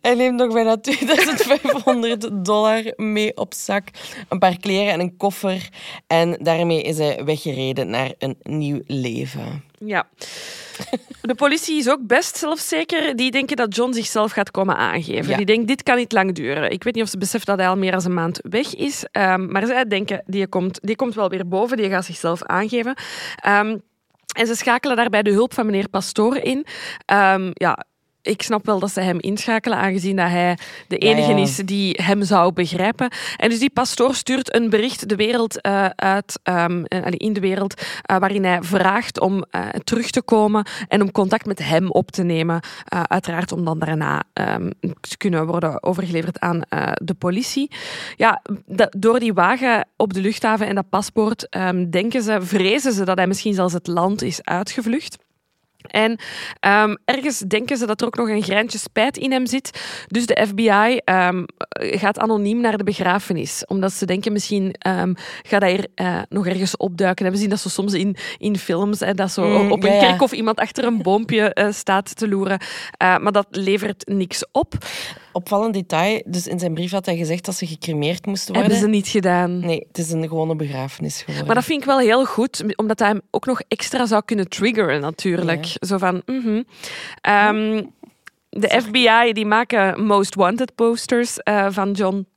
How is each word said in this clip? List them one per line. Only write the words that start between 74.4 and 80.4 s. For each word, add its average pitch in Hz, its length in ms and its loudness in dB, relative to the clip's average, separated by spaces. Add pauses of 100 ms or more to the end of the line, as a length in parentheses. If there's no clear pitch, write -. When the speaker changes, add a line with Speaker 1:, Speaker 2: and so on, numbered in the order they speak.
Speaker 2:
op. - 220 0 (600)
Speaker 1:
Opvallend 202 400 0
detail, 190 520 0
dus 175 200 -4
in 180 120 -4
zijn 170 160 -2
brief 175 160 -4
had 190 160 -4
hij 175 100 0
gezegd 170 280 -4
dat 190 100 -4
ze 185 120 -6
gecremeerd 156 600 -4
moesten 196 280 -6
Speaker 2:
Hebben 214 180 2
Speaker 1:
worden. 208 180 2
Speaker 2:
ze 214 60 2
niet 202 120 -2
gedaan. 180 520 2
Speaker 1:
Nee, 170 280 -2
het - 100 -10
is 160 120 -4
een 160 180 -2
gewone 160 280 -2